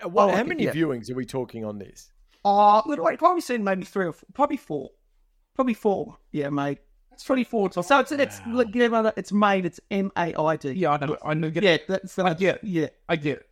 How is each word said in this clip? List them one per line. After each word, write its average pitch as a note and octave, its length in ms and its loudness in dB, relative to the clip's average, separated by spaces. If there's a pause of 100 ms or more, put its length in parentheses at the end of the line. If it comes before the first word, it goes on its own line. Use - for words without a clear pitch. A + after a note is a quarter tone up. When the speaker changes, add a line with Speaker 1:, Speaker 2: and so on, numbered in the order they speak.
Speaker 1:
what, F#3 200 2
Speaker 2:
I - 20 4
like F#3 100 2
Speaker 1:
how G3+ 60 2
Speaker 2:
it, C4+ 60 -2
Speaker 1:
many D#4 160 -2
Speaker 2:
yeah. B2+ 80 -2
Speaker 1:
viewings B2+ 380 -2
are B2+ 40 -6
we B2 100 -6
talking A#2 400 -8
on G#2 140 -8
this? - 340 -20 (300)
Speaker 2:
Oh, G#3 440 6
look, D4 140 -4
I've - 180 0
probably F4 240 2
seen A#3 220 -4
maybe F#3+ 200 -2
three F#3+ 220 -4
or D#3+ 60 -6
four, - 200 -18
probably D4 240 0
four, - 340 -8 (640)
probably B3+ 200 0
four. - 420 -4 (160)
Yeah, C#3+ 160 -4
mate. C#3+ 300 -4 (460)
Speaker 3:
twenty-four A#3 460 0
times. F3 160 -4
Speaker 2:
So C#4 140 6
it's, C4 120 -2
it's, C#4+ 340 -2
Speaker 1:
Wow. A#3 80 -8
Speaker 2:
look, A#3+ 200 2
yeah, A#3+ 140 4
mother, A3 280 2
it's F#3 160 -8
made, G3 340 2
it's - 140 -8 (100)
M G3 260 -2
A E3+ 180 -2
I D#3 220 0
D. C#3+ 160 -6
Speaker 3:
Yeah, E3 200 0
I C#3+ 140 0
know, D3+ 180 -2
I D3+ 100 -2
know, D#3 160 -2
get D#3+ 120 -2
Speaker 2:
Yeah, F#3+ 120 6
Speaker 3:
it. - 140 -4
Speaker 2:
that's, F#3+ 300 -6
Speaker 3:
I F#3 160 2
get F3 220 0
it. - 80 -16
Speaker 2:
yeah. E3+ 220 0 (220)
Speaker 3:
I F3 80 0
get D3 220 -4
it. - 140 -20